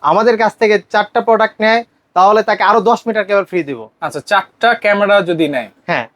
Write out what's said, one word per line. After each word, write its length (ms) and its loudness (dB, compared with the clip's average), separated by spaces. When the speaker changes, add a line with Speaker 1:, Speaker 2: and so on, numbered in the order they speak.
Speaker 1:
আমাদের 380 2
কাছ 180 -2
থেকে 220 0
চারটা 300 0
প্রোডাক্ট 400 0
নেয়, 240 0
তাহলে 280 4
তাকে 200 -2
আরো 180 2
দশ 260 0
মিটার 180 -4
কেবল 200 0
ফ্রি 180 -4
দিব। 260 -10
Speaker 2:
আচ্ছা, 200 -8
চারটা 540 -2
ক্যামেরা 480 0
যদি 260 -2
নেয়? 200 -6
Speaker 1:
হ্যাঁ। 300 -4